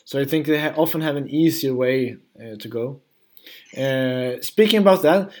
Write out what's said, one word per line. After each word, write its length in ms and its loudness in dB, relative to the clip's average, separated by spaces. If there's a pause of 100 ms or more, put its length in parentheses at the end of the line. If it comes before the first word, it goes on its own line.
So 160 -6
I 60 0
think 200 -2
they 140 2
ha-, 240 -4
often 180 -2
have 160 -2
an 120 -6
easier 440 0
way, 440 0 (260)
uh, 200 -14
to 40 -12
go. 180 -6 (920)
Uh, 640 -2
speaking 380 2
about 240 6
that, 260 4 (100)